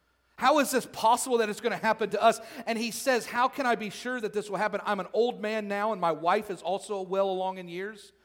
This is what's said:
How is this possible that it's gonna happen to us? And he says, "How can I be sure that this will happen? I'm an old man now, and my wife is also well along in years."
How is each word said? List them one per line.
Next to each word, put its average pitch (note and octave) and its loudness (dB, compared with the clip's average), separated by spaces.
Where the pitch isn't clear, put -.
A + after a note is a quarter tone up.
How C#4+ 6
is C#4 4
this B3+ 2
possible A#3+ 4
that A3 4
it's G#3 -6
gonna G#3+ 0
happen G#3+ 0
to G3+ -2
us? A3 6
And A3+ -2
he A3+ -2
says, B3 0
"How A#3+ 2
can C4 -2
I A#3+ 4
be G#3+ -6
sure B3 -6
that G#3+ -4
this G#3 -4
will G3 -4
happen? G3+ 0
I'm G3 -2
an F3 -6
old A3 0
man G#3+ -4
now, G3+ 0
and G3 -4
my E3+ 2
wife F3 0
is F3 -8
also F#3+ -4
well F#3+ 0
along F#3 -2
in F3+ -12
years." G3 -12